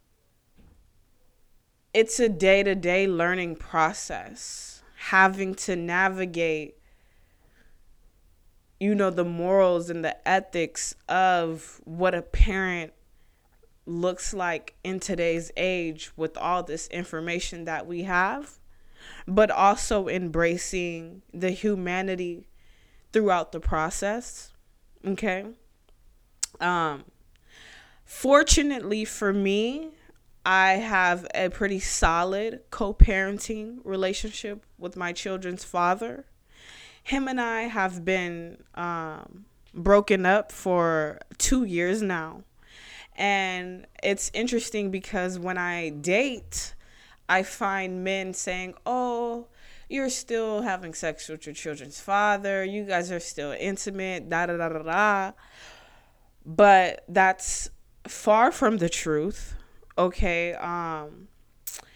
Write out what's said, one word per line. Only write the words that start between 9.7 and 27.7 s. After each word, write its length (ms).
and 140
the 240
ethics 680
of 800
what 300
a 60
parent 720
looks 480
like 500
in 160
today's 560
age 600
with 220
all 260
this 240
information 800
that 200
we 180
have, 540
but 240
also 560
embracing 1120
the 180
humanity 960
throughout 400
the 80
process, 920
okay? 400
Um, 460